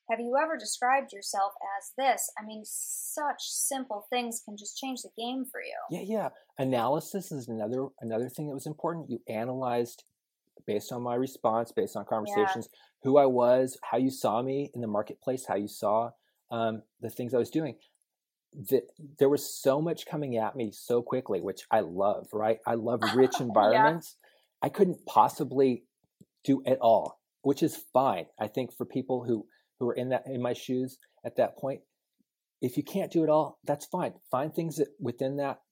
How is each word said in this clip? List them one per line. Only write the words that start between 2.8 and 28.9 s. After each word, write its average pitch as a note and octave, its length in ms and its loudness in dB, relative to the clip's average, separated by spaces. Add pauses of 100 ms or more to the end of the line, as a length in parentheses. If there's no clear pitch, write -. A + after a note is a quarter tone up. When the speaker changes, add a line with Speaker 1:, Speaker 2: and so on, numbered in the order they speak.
Speaker 1:
simple B3+ 580 -4
things A#3+ 340 -4
can G#3 140 -16
just - 220 -14
change C4 240 -8
the - 160 -16
game B3 260 -4
for - 160 -10
you. - 180 -10 (120)
Speaker 2:
Yeah, F3 100 -6
yeah. G3 280 -2 (280)
Analysis C3+ 760 -2
is B2 160 -8
another, A#2 400 -4 (120)
another A#2 300 -4
thing D3+ 160 -8
that C#3 80 -8
was C3+ 120 -10
important. D#3+ 440 -6
You A#2 160 -8
analyzed A#2+ 800 -4 (600)
based G#2 260 -2
on A#2+ 100 -6
my B2 120 -2
response, A#2 580 0
based G#2 240 -2
on G#2 60 -4
Speaker 1:
Yeah. - 80 -14
Speaker 2:
conversations, B2 580 0 (340)
who C#3 140 4
I C#3 100 10
was, B2+ 580 4
how - 120 -2
you C3 140 2
saw A#2+ 320 0
me C3+ 320 -4
in B2 60 -8
the A2+ 80 -4
marketplace, A#2+ 580 -4
how F#2+ 80 -2
you G#2 140 -2
saw, A2+ 440 0 (380)
um, A2+ 320 -2 (180)
the A#2 100 -8
things A#2+ 220 -6
I B2 60 4
was A#2 120 0
doing. D#3+ 280 -2 (760)
The, C3 300 2 (360)
there C#3 100 6
was C#3+ 160 2
so C#3 360 0
much D#3+ 240 -4
coming C#3 320 -4
at A2 200 -2
me A2 160 -4
so - 280 -2
quickly, A#2 400 -2
which F#2 300 -6
I A2 100 4
love, F#2 520 0
right? A2 340 0
I A#2 80 2
love A#2 260 -2 (140)
rich C3 200 8
Speaker 1:
<laughs> - 60 0
Yeah. B2+ 60 -2
Speaker 2:
environments. A2+ 720 4 (440)
I C3+ 80 -2
couldn't F#3 380 2
possibly B2+ 800 2 (560)
do C3+ 240 4
it C3 140 4
all, G#2 400 4 (220)
which C#3 200 0
is D#3 140 2
fine. A#2+ 500 2 (120)
I G#2+ 100 -2
think B2 240 -6
for A#2+ 120 -8
people B2+ 400 -4